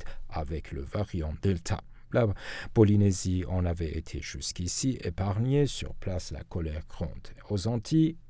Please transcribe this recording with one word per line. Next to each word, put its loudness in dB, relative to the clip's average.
avec -6
le -6
variant -4
Delta. 0
La 6
Polynésie 6
en 0
avait -2
été -6
jusqu'ici -4
épargnée 2
sur -6
place -4
la -8
colère -6
gronde. -8
Aux -2
Antilles, 2